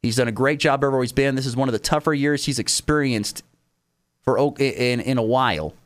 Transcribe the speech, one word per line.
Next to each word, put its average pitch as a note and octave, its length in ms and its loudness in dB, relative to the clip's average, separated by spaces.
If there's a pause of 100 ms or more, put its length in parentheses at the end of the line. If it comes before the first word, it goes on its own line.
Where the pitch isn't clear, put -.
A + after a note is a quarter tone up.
He's A#2 160 -2
done B2 120 2
a A2+ 40 -4
great C3+ 280 0
job C#3 240 2
everywhere C3+ 180 2
he's B2 100 -4
been. C3+ 220 2
This C3 120 -2
is A#2+ 100 -4
one C3 120 0
of A#2+ 40 -2
the A2 80 -2
tougher D#3 340 0
years C#3+ 320 0
he's B2+ 140 -4
experienced C3 840 -2 (800)
for B2 160 2
Oak, D3 220 0
in, B2 400 0
in B2+ 180 -2
a A#2 40 0
while. A2 520 0 (120)